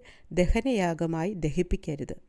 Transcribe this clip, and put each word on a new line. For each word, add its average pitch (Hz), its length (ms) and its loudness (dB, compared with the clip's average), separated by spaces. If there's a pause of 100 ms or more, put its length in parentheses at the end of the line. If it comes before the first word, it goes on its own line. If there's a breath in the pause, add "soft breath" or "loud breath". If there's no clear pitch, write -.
(320 loud breath)
ദഹനയാഗമായി 170 1040 2
ദഹിപ്പിക്കരുത്. 156 800 -4 (140)